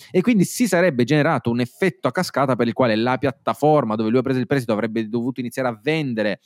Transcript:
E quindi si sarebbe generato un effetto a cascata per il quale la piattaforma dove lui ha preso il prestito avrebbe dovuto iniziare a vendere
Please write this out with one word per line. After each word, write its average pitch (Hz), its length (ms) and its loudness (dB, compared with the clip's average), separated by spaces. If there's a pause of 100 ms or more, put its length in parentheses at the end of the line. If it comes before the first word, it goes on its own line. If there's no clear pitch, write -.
E 185 100 0
quindi 202 240 2
si - 220 -2
sarebbe 170 380 2
generato 143 460 0
un 120 100 0
effetto 175 480 -2
a 127 40 -2
cascata 135 440 0
per 117 100 0
il 117 60 0
quale 113 240 2
la 123 220 0
piattaforma 131 760 0
dove 110 160 0
lui 120 80 4
ha 127 40 4
preso 131 180 -2
il 120 60 -4
prestito 127 260 -2
avrebbe 110 360 -2
dovuto 120 320 -4
iniziare 123 280 -4
a 113 120 -6
vendere 120 640 -2